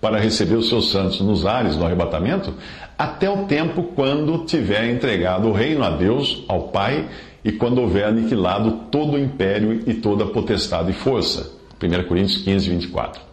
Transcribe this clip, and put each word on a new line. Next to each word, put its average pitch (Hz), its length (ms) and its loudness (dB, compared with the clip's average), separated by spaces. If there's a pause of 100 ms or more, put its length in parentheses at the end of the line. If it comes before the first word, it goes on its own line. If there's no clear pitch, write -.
para 110 200 0
receber 110 340 2
os 113 140 2
seus 117 240 2
santos 95 300 0
nos 98 220 2
ares, 104 320 2
no 82 80 0
arrebatamento, 87 680 0 (420)
até 156 320 -2
o 196 180 -2
tempo 160 360 0 (140)
quando 151 480 0
tiver 110 480 0
entregado 101 560 0
o 107 40 2
reino 135 300 2
a 92 80 0
Deus, 104 560 0
ao 92 220 -2
Pai, 123 400 -2 (360)
e 110 60 2
quando 120 300 0
houver 101 240 2
aniquilado 110 800 2 (100)
todo 147 220 2
o 143 40 2
império 107 680 0
e 117 60 2
toda 104 280 0
a 101 60 -2
potestade 92 640 0
e 95 40 0
força. - 560 -2 (300)
Primeira 90 240 0
Coríntios 190 380 0
quinze, 98 280 2
vinte 87 140 0
e - 40 -10
quatro. - 340 -6 (100)